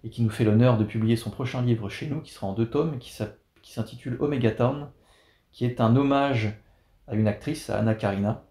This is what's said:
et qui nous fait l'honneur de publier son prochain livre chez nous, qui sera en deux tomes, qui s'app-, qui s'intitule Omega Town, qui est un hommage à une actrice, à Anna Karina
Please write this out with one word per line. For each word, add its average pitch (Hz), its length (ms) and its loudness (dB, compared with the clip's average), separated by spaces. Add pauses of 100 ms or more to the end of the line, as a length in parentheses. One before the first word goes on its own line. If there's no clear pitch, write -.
et 117 40 -10
qui 120 140 -4
nous 110 80 4
fait 117 140 0
l'honneur 110 340 6
de 107 60 4
publier 110 320 0
son 117 120 -6
prochain 123 320 -6
livre 113 300 0
chez - 180 -10
nous, 139 140 -4
qui - 100 -18
sera - 140 -10
en 95 80 -6
deux 113 160 0
tomes, 151 280 -2
qui - 140 -16
s'app-, - 260 -8 (220)
qui - 140 -20
s'intitule 123 460 -8
Omega 123 320 0
Town, 139 360 -2 (640)
qui 123 140 -4
est 120 160 -2
un 113 140 6
hommage 139 640 2 (480)
à - 80 -8
une 107 140 2
actrice, 107 400 -6
à 101 100 -2
Anna 110 160 2
Karina 101 560 -2